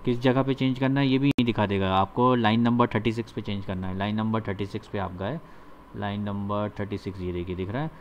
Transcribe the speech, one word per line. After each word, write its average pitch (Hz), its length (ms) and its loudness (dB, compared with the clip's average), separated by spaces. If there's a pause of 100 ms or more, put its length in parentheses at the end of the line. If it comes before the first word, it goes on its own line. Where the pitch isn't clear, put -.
किस 120 160 2
जगह 127 220 4
पे 131 120 0
चेंज 131 240 0
करना 135 220 2
है 139 80 4
ये 131 100 4
भी 139 100 4
नहीं 127 180 4
दिखा 107 200 2
देगा 95 300 2
आपको। 123 380 4
लाइन 113 260 4
नंबर 120 260 4
थर्टी 117 260 0
सिक्स 113 200 -6
पे 110 100 -8
चेंज 101 220 -4
करना 92 220 -4
है, 92 120 -4
लाइन 104 180 0
नंबर 110 260 0
थर्टी 101 240 -4
सिक्स - 220 -10
पे 104 100 -6
आप 92 200 -4
गए, 117 220 -4 (560)
लाइन 104 260 -4
नंबर 101 480 -2 (100)
थर्टी 101 180 -4
सिक्स 92 220 -8
ये 90 120 -4
देखिए 87 240 -4
दिख 95 140 -6
रहा 127 120 -4
है, 160 80 -6 (100)